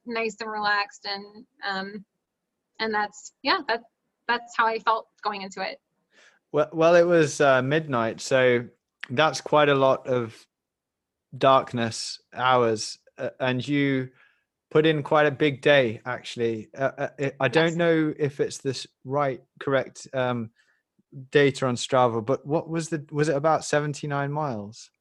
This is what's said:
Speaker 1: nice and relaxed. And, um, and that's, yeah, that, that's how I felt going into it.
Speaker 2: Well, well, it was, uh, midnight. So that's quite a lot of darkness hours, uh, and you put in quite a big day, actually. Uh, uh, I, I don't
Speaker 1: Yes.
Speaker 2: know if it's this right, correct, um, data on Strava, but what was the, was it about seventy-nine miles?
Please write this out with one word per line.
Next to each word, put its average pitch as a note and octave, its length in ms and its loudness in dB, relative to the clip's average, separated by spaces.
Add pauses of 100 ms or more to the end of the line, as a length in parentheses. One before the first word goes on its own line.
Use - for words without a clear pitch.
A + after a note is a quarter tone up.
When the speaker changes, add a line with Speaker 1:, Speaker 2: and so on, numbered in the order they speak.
Speaker 1:
nice A3+ 340 -6
and A3 100 -10
relaxed. G#3 560 -4
And, G3+ 380 -12 (220)
um, G3 380 -8 (720)
and A3 140 -4
that's, G#3 400 -6 (100)
yeah, E4 160 0 (100)
that, A#3 140 -4 (460)
that's A#3+ 280 -4
how A3+ 100 2
I A3+ 120 -2
felt A3+ 300 -2 (140)
going G3+ 200 -4
into F#3+ 200 -10
it. - 180 -8 (720)
Speaker 2:
Well, D3 200 0
well, E3 220 4
it F3 120 8
was, D#3+ 340 4
uh, C3 220 6
midnight. C3 580 -2
So B2+ 440 2 (460)
that's C#3+ 300 0
quite D3 300 4
a C#3 40 4
lot C3+ 320 2
of B2 400 -4 (880)
darkness B2 840 0 (120)
hours, A#2+ 680 0 (200)
uh, B2+ 120 -6 (100)
and B2+ 260 -2
you C#3 440 -2 (600)
put D#3 160 4
in D#3 160 0
quite D3+ 240 2
a D3 40 2
big C#3 320 -2
day, C3 420 4
actually. A#2 720 -6
Uh, C3+ 220 -2
uh, C#3 100 -4 (100)
I, C#3 220 -4
I C3+ 80 2
don't D#3+ 220 2
Speaker 1:
Yes. E3 60 -4
Speaker 2:
know D#3+ 420 0
if C#3+ 220 -4
it's A#2+ 180 -6
this - 280 -8 (180)
right, C3+ 380 -4 (180)
correct, - 540 -4
um, B2 360 -4 (800)
data C#3 360 4
on B2 100 0
Strava, A#2 480 2
but A#2 220 -2
what D#3 220 -2
was D#3+ 200 -6
the, D3 220 -6
was D3+ 180 -2
it C#3+ 80 2
about D3+ 280 2
seventy-nine C#3+ 680 -2
miles? A#2 580 -8 (100)